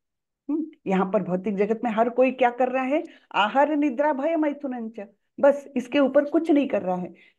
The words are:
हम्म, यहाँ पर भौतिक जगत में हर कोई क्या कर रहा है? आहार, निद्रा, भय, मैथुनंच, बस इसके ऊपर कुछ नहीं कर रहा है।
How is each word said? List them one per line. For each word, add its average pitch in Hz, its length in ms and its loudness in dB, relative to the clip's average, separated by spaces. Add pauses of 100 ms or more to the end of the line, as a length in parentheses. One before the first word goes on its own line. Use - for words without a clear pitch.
(500)
हम्म, 311 160 -4 (200)
यहाँ 190 260 0
पर 208 100 0
भौतिक 185 340 -4
जगत 214 280 0
में 240 60 -2
हर 226 200 0
कोई 254 200 2
क्या 254 200 2
कर 247 180 0
रहा 254 140 -4
है? 294 220 -2 (300)
आहार, 262 420 2
निद्रा, 285 360 0
भय, 294 240 -2
मैथुनंच, 262 640 -4 (400)
बस 285 360 4
इसके 254 220 -2
ऊपर 277 260 4
कुछ 330 260 0
नहीं 285 180 4
कर 202 140 -2
रहा 180 140 -2
है। 180 180 -8 (240)